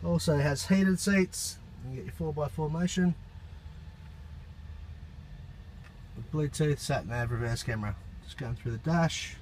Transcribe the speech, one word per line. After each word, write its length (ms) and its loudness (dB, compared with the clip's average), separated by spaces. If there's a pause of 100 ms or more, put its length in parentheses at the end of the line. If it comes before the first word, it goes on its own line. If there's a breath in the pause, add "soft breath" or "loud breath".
Also 320 4
has 300 2
heated 320 8
seats. 600 4 (300)
You 60 -6
get 120 -6
your 80 -8
four 180 -2
by 160 0
four 200 -2
motion. 460 4 (3000)
With 160 -8
Bluetooth, 480 2
sat 260 0
nav, 240 0
reverse 320 0
camera. 320 -2 (300)
Just 120 -12
going 200 -4
through 160 -4
the 60 -2
dash. 640 2